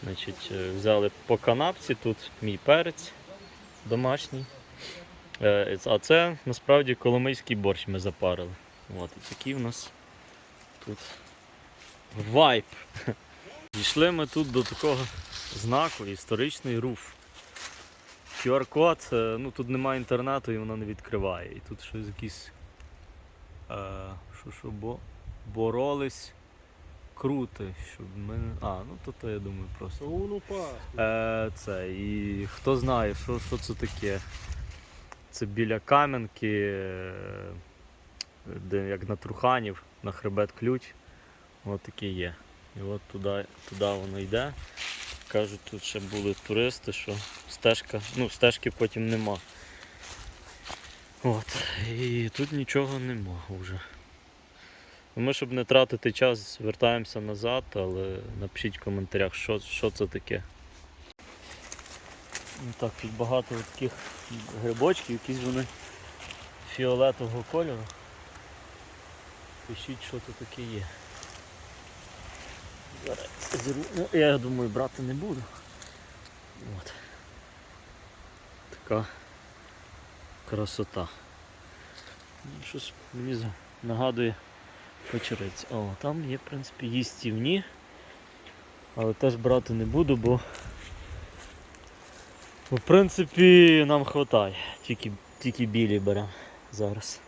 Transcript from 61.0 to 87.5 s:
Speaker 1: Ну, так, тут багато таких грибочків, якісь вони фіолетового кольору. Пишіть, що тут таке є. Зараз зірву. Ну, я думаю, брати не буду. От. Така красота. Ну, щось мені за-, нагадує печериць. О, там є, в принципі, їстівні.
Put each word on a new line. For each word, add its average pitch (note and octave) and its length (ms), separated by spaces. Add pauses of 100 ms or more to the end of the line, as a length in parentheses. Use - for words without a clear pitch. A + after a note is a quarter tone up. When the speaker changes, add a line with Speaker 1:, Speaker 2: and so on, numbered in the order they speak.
Speaker 1:
Ну, A#2+ 120
так, A#2 120 (120)
тут A2 140
багато A#2+ 380 (180)
таких B2+ 200 (680)
грибочків, A#2+ 600
якісь C3 220
вони B2+ 200 (1040)
фіолетового B2 840
кольору. D3 320 (1800)
Пишіть, A#2+ 420
що - 40
тут B2 220
таке - 280
є. G#2+ 240 (2250)
Зараз - 220 (360)
зірву. C#3 200 (120)
Ну, F3 160
я D3 260
думаю, B2 320
брати B2+ 320
не B2+ 120
буду. D3 280 (1400)
От. - 140 (1800)
Така A2 360 (1400)
красота. G#2 580 (1400)
Ну, C#3+ 200
щось - 280 (220)
мені B2 200
за-, A2+ 180 (300)
нагадує A#2 520 (760)
печериць. G2+ 600
О, G#2+ 200 (100)
там D3 300
є, C3+ 60
в C3 40
принципі, - 460
їстівні. B2 800 (1300)